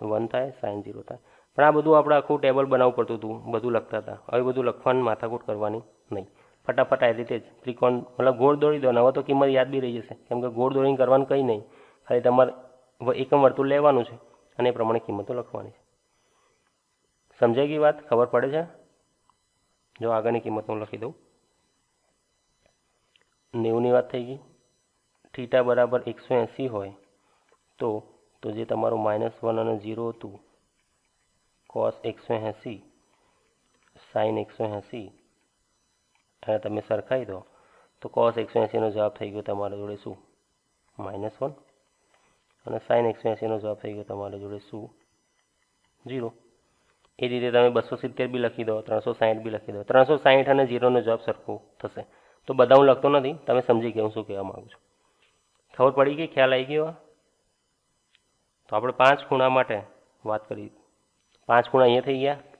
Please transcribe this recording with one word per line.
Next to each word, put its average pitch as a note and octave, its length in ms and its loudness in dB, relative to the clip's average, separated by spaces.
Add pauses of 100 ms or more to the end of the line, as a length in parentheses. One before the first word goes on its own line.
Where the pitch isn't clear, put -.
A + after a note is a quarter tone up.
વન A2 240 -2
થાય, B2+ 240 -4
sin G#2 320 -8
ઝીરો G#2 200 -16
થાય. B2 160 -16 (360)
પણ C#3+ 100 4
આ D3+ 60 8
બધું D3+ 280 4
આપણે D3 160 4
આખું C#3+ 260 0
ટેબલ C3+ 240 2
બનાવવું B2+ 300 2
પડતું A#2 240 -4
હતું, A2+ 260 -12
બધું A2+ 280 -4
લખતા A2 260 -4
હતા. G#2 200 -12 (140)
હવે B2 100 0
બધું B2+ 220 -2
લખવાની B2+ 380 0
માથાકૂટ A#2 440 -4
કરવાની G#2 360 -6 (300)
નહીં, G2 140 -8 (400)
ફટાફટ C3 360 0
આ A#2+ 80 4
રીતે A#2 280 -4
જ G#2+ 40 -10 (200)
ત્રિકોણ, B2 320 0
મતલબ, B2+ 420 0
ગોળ C#3 200 4
દોરી D3 220 0
દો C3 140 2
ને. A#2+ 80 2
હવે C3 120 6
તો C3+ 100 -4
કિંમત C#3 260 2
યાદ C3 200 2
બી C#3 120 -4
રહી A#2+ 200 -4
જશે, A2+ 140 -14
કેમ A#2+ 260 -8
કે B2 80 -4
ગોળ B2 260 -2
દોરીને C3+ 220 2
કરવાનું C3+ 300 4
કંઈ C#3 160 2
નહીં, A2 200 -2 (460)
ખાલી B2 120 2
તમારે B2 320 4 (480)
વ-, B2 120 -2
એકમ C#3 300 2
વર્તુળ C3+ 240 4
લેવાનું C#3 380 4
છે A#2 120 -14 (420)
અને B2 100 2
એ B2 40 2
પ્રમાણે A2+ 260 0
કિંમતો G#2 360 -8
લખવાની A2 360 -10
છે. - 180 -20 (1500)
સમજાઈ B2+ 300 2
ગઈ D3+ 100 -4
વાત? D3+ 300 0
ખબર A#2+ 180 2
પડે B2 240 0
છે? D#3 120 -2 (1400)
જો A2+ 100 -2
આગળની A2+ 300 0
કિંમત G#2+ 280 -6
હું A2 120 -6
લખી G#2+ 160 -12
દઉં, A#2 200 -12 (2500)
નેવુંની A#2 360 0
વાત B2 200 2
થઈ B2 140 -8
ગઈ, C3+ 140 -14 (1000)
theta B2+ 240 0
બરાબર B2 440 0
એકસો - 280 -6
એંસી A#2+ 320 -2
હોય G2+ 260 -8 (840)
તો, A2 240 -4 (400)
તો A2 80 -8
જે A2 140 -8
તમારું A2+ 380 -2
માઇનસ A2 300 -2 (100)
વન A2+ 180 -2
અને A2+ 180 -2
ઝીરો A2 320 -8
હતું, G2+ 300 -16 (1300)
cos A2+ 180 -2 (120)
એકસો A#2 300 -8
એંસી, A2 480 -10 (1300)
sin A2 260 0
એકસો G#2+ 260 -8
એંસી, G#2 480 -10 (1400)
અને G#2+ 100 0
તમે G#2+ 300 -6
સરખાઈ A#2+ 360 -4
દો F#2+ 200 -12 (560)
તો B2 160 -14
cos A#2 240 2
એકસો A2+ 200 -2
એંસીનો A2 300 -2
જવાબ G#2+ 220 -2
થઈ G#2 180 -12
ગયો G#2 120 -10
તમારા G2+ 340 -8
જોડે G#2 200 -12
શું? G2+ 200 -14 (800)
માઇનસ G2+ 340 -10 (100)
વન. C#3+ 80 -4 (1160)
અને A2+ 120 -8
sin A#2+ 300 0
એકસો A2 200 -6
એંસીનો A2 300 -4
જવાબ G#2 180 -8
થઈ G#2+ 160 -12
ગયો G#2 100 -12
તમારા G2+ 360 -12
જોડે G2+ 200 -14
શું? G#2+ 360 -18 (1120)
ઝીરો. A#2+ 260 -8 (840)
એ B2 100 -2
રીતે B2 220 -4
તમે A#2+ 200 6
બસો A#2+ 260 -2
સિત્તેર B2+ 320 -6
બી B2 100 -6
લખી A#2 260 -4
દો, A2 160 -2
ત્રણસો A2 320 -4
સાઠ A2 240 2
બી A2 140 -8
લખી G#2 220 -10
દો. G2+ 100 -10
ત્રણસો C3 340 4
સાઠ C3+ 320 4
અને C3+ 180 4
ઝીરોનો A#2+ 340 2
જવાબ A2+ 180 0
સરખો - 440 -10 (180)
થશે. - 260 -12 (400)
તો C3+ 80 -4
બધા B2+ 200 8
હું C#3 100 10
લખતો C3+ 240 6
નથી, C#3+ 240 2
તમે B2+ 280 -2
સમજી A#2 320 0
ગયા A2 100 -2
હું G#2+ 100 -4
શું G#2+ 140 -8
કહેવા G2 160 -8
માગું G2 260 -14
છું. - 120 -20 (960)
ખબર C3 140 6
પડી C#3 240 2
ગઈ? D#3+ 120 -6
ખ્યાલ C3 260 2
આવી C3 120 0
ગયો? D#3 300 -4 (1700)
તો G#2+ 80 -4
આપણે A#2+ 160 -2
પાંચ C3+ 320 4
ખૂણા C3 240 2
માટે B2 340 0 (440)
વાત G#2+ 220 -6
કરી. G#2 220 -12 (760)
પાંચ A#2+ 220 4
ખૂણા C3 160 4
અહીંયા A#2+ 160 4
થઈ C3+ 200 -4
ગયા, C#3 140 -2 (260)